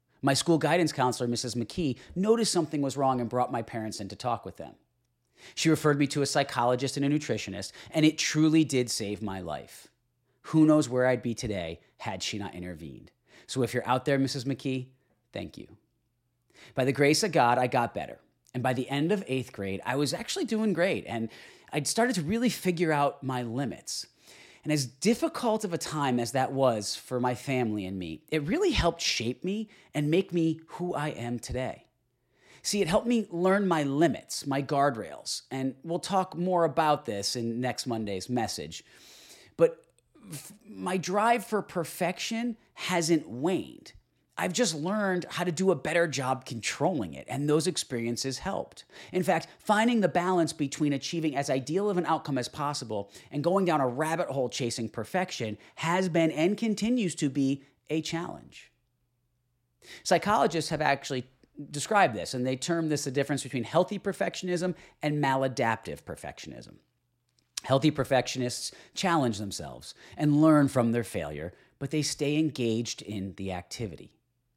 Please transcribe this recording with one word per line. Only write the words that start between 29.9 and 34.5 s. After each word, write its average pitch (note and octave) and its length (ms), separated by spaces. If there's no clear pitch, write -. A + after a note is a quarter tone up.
and D3 160
make F#3 240
me D#3+ 260
who F3 260
I D3 140
am A#2+ 280
today. A#2+ 480
See, G3+ 180
it E3 60
helped G#3+ 200
me A#3 220
learn F#3+ 380
my D#3+ 160
limits, C#3+ 640
my C#3 160